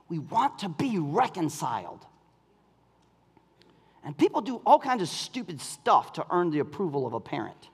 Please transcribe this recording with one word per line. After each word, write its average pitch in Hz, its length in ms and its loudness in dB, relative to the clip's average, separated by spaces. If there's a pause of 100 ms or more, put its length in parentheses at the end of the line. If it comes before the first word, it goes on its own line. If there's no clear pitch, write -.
We 170 100 -4
want 233 400 0
to 208 100 -4
be 208 300 -2
reconciled. 147 1040 -2 (2000)
And 147 160 -8
people 339 220 4
do 226 260 -4
all - 140 10
kinds 254 200 0
of 170 80 0
stupid 180 520 -8
stuff - 540 2
to 160 140 -4
earn 175 220 2
the 151 80 2
approval 143 480 -2
of 113 60 -8
a 117 80 -4
parent. 101 540 -10